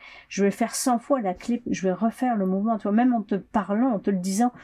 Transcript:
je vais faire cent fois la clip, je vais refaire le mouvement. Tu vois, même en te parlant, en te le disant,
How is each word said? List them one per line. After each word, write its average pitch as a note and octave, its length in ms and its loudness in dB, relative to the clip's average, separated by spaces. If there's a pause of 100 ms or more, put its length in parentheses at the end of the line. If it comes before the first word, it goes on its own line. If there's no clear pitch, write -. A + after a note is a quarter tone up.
(280)
je F#3+ 160 0
vais G3 80 4
faire A3 240 -2
cent A#3+ 240 0
fois C4+ 200 0
la F#3 140 -2
clip, A#3+ 340 -4
je - 140 -4
vais F#3 100 2
refaire A3+ 440 0
le F#3+ 100 0
mouvement. G3+ 320 0
Tu - 60 -12
vois, G3+ 80 0
même B3 200 4
en A3+ 100 0
te - 120 -4
parlant, G#3 600 0
en F#3+ 40 -2
te - 120 -2
le F#3+ 80 0
disant, G3 340 0 (120)